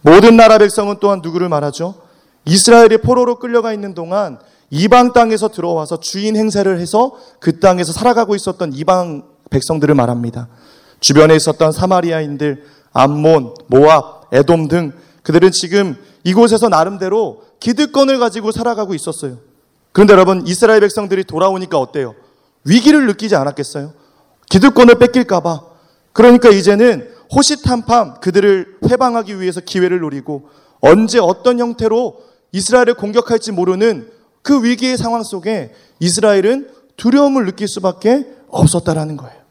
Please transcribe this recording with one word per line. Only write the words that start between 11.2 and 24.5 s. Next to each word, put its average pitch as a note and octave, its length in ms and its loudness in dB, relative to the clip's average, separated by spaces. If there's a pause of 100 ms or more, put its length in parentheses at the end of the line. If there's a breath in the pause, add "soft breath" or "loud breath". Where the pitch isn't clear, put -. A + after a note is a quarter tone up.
있었던 D#3 360 -2
사마리아인들, D#3 920 -4 (300 soft breath)
암몬, D3 640 2 (120)
모압, D3 640 2
에돔 D3+ 360 2
등 D#3+ 240 -4 (320 soft breath)
그들은 F3+ 280 4
지금 F3+ 440 -4 (280 soft breath)
이곳에서 A3 460 2
나름대로 F#3 720 -4 (180 soft breath)
기득권을 C4+ 600 -2
가지고 A3 320 -4
살아가고 A3 420 -6
있었어요. D3 440 -12 (540)
그런데 G3+ 220 4
여러분, F#3 320 2
이스라엘 G#3 360 2
백성들이 G3 420 -4
돌아오니까 F#3 560 -4
어때요? B2+ 340 -8 (500)
위기를 B3 440 2
느끼지 G3+ 280 -4
않았겠어요? C#3+ 580 -6 (560)
기득권을 A#3+ 460 4